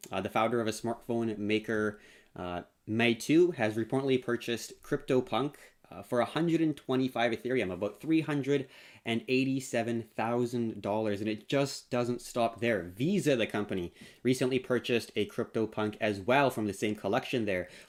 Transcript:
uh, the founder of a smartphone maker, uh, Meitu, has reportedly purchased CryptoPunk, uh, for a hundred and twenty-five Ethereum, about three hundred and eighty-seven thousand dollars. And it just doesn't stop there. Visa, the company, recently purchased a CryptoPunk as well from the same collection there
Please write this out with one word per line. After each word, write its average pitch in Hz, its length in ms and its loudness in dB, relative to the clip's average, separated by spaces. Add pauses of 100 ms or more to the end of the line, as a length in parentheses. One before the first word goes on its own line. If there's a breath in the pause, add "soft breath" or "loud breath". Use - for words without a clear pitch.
(140)
uh, 95 80 0
the 101 80 -2
founder 113 320 2
of 110 60 0
a 110 40 2
smartphone 113 640 -4
maker, 107 640 0 (380 soft breath)
uh, 87 240 -6 (260)
Meitu, 117 680 4
has 110 220 0
reportedly 131 440 0
purchased - 640 -4
CryptoPunk, 131 720 -2 (340)
uh, 90 140 -14
for 120 160 -2
a 113 60 2
hundred 165 360 2
and 156 160 2
twenty-five 127 540 0
Ethereum, 113 400 0
about 101 280 -4
three 160 220 2
hundred 143 460 0 (400 soft breath)
and 117 200 0
eighty-seven 127 760 0 (120)
thousand 117 680 0
dollars. 104 360 0
And 107 80 -4
it 107 220 -6
just 139 400 0
doesn't 120 320 0
stop 117 380 -2
there. 110 240 2 (120)
Visa, 147 400 2
the 107 120 2
company, 95 440 -2 (300 loud breath)
recently 127 380 2
purchased 120 560 0
a 104 120 0
CryptoPunk 107 720 -2
as 107 200 0
well 127 320 4
from 107 160 -2
the 95 60 -2
same 107 200 -2
collection 113 520 -2
there 90 240 -2 (200 loud breath)